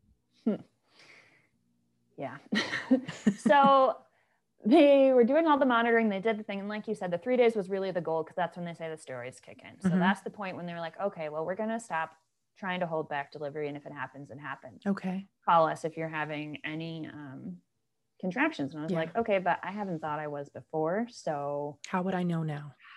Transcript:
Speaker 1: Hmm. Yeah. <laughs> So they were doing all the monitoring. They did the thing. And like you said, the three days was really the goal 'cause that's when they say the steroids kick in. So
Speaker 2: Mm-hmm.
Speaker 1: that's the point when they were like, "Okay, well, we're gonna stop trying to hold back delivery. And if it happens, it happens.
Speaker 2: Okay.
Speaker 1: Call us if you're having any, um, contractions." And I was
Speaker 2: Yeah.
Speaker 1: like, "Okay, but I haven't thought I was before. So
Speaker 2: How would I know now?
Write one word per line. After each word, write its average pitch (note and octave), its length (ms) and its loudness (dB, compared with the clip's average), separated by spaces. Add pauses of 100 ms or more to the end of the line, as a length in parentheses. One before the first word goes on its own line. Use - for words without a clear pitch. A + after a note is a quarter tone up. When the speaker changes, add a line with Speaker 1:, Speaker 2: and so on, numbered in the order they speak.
(440)
Speaker 1:
Hmm. G#3 120 0 (1600)
Yeah. C3+ 220 -10 (140)
<laughs> - 460 0 (360)
So C#4 640 6 (680)
they C#4 480 8
were B3 120 8
doing D4+ 220 4
all D4 120 6
the C#4 80 4
monitoring. A#3 420 4
They F#3+ 120 -2
did G#3+ 180 0
the G#3+ 40 -10
thing. G3+ 180 -8
And G3+ 80 -8
like G#3 200 -8
you A3 60 -4
said, F#3 160 -4
the E3+ 80 -2
three B3+ 180 0
days A#3 200 6
was F#3 140 -2
really F#3+ 220 -2
the F3+ 80 -4
goal D#3+ 240 -2
'cause - 120 -18
that's E3+ 200 -4
when F3 100 -8
they E3+ 80 -10
say D#3+ 140 -10
the D#3+ 80 -10
steroids B2+ 460 -12
kick - 200 -20
in. - 180 -20
So F#3+ 100 0
Speaker 2:
Mm-hmm. F3+ 80 2
Speaker 1:
that's F#3 240 2
the G3+ 80 -10
point F#3+ 260 -10
when F3 100 -10
they E3+ 80 -8
were E3+ 60 -10
like, E3 200 -10
"Okay, F#3 280 -6
well, D#3 180 -6
we're F#3 100 -4
gonna A3 240 -4
stop D#3+ 360 -6 (400)
trying F3+ 240 -6
to F3 60 -2
hold D#3 220 -4
back C#3+ 240 -8
delivery. D3 360 -8
And C#3+ 80 -8
if C#3+ 100 -16
it D3 60 -14
happens, C#3 380 -12
it B2+ 80 -16
happens. C3+ 480 -14
Speaker 2:
Okay. G3 420 -4 (160)
Speaker 1:
Call E3 240 4
us D#3 160 -6
if D#3+ 120 -6
you're D#3+ 120 -4
having D3+ 560 -6
any, D#3+ 420 -8
um, D3 560 -14 (580)
contractions." B3+ 540 -4
And D3+ 80 -8
I - 20 -6
was F#3 80 -6
Speaker 2:
Yeah. E3+ 80 -2
Speaker 1:
like, E3 160 -6
"Okay, A3+ 220 2
but F#3 240 0
I F3+ 100 -8
haven't F#3+ 280 -6
thought D3+ 200 -6
I D3+ 80 -6
was C#3+ 220 -8
before. F3 600 -4
So D3 760 -6
Speaker 2:
How F#3 160 -2
would F#3 120 -2
I F3+ 80 -2
know E3+ 200 0
now? D3 320 -8 (220)